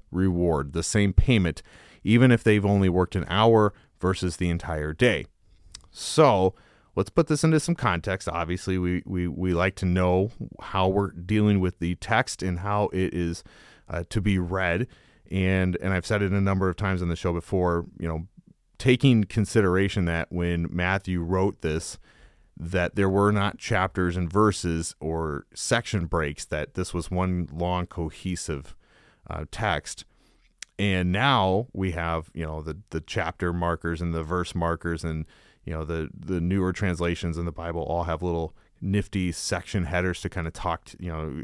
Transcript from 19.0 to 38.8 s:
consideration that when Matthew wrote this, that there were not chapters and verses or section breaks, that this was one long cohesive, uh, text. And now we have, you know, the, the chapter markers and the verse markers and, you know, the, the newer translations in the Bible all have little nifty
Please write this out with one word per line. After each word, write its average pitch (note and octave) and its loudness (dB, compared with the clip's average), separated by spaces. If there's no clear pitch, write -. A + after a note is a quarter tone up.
consideration G2 2
that E2 -2
when F2 -2
Matthew F2+ -2
wrote F#2 0
this, D#2 -4
that F2 -2
there G2 2
were G2+ 4
not G2+ 0
chapters F#2 0
and F2 -2
verses F2+ 2
or D#2+ -6
section A2+ -2
breaks, D#2 -2
that D2+ -6
this F2+ -4
was E2+ -6
one F2+ -2
long F2 -2
cohesive, D#2+ -8
uh, D#2+ -10
text. - -4
And F#2 2
now G#2+ 2
we F#2+ -2
have, E2 -4
you D#2+ -6
know, D#2 -6
the, D#2 -8
the D#2+ -4
chapter F2 -4
markers E2+ -2
and E2+ -2
the E2 -2
verse F2 -2
markers E2+ -2
and, D#2+ -4
you - -8
know, D#2+ -6
the, D#2+ -4
the F2+ -4
newer F#2 2
translations F2 -2
in E2+ -4
the E2+ -4
Bible E2 -8
all E2+ -4
have E2 -4
little E2+ -4
nifty G2 -2